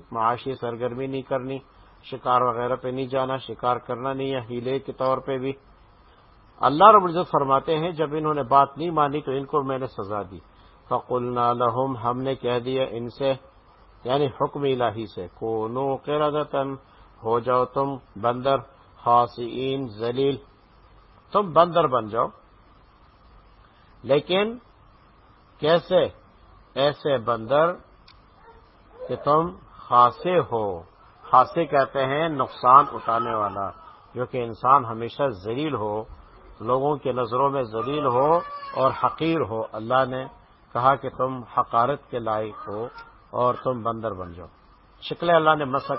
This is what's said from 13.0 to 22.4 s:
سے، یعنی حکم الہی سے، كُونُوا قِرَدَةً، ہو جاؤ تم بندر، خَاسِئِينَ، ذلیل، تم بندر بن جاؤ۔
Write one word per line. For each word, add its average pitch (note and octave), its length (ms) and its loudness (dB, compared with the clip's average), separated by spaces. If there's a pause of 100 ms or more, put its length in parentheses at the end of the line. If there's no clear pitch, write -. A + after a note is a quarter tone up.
سے، C3+ 240 -2 (720)
یعنی C#3 220 0
حکم C#3+ 360 -4
الہی A#2+ 440 -2
سے، F#2+ 280 -12
كُونُوا A#2 600 -4
قِرَدَةً، C#3+ 800 -2 (500)
ہو A#2 160 0
جاؤ B2+ 240 2
تم C#3 320 -2 (240)
بندر، B2 360 0 (480)
خَاسِئِينَ، B2 840 0
ذلیل، B2 480 -2 (960)
تم G3 200 0
بندر E3 340 4
بن A#2+ 220 0
جاؤ۔ A#2 180 0 (1800)